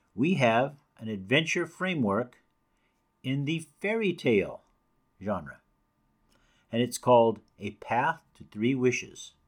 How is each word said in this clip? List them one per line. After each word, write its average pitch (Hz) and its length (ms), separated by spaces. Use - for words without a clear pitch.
we 170 220
have 131 400
an 110 80
adventure 127 580
framework 151 800
in 139 220
the 160 200
fairy 208 320
tale 107 480
genre, 92 420
and 113 80
it's 120 200
called 117 400
A 104 120
Path 131 480
to - 160
Three 117 240
Wishes. 123 560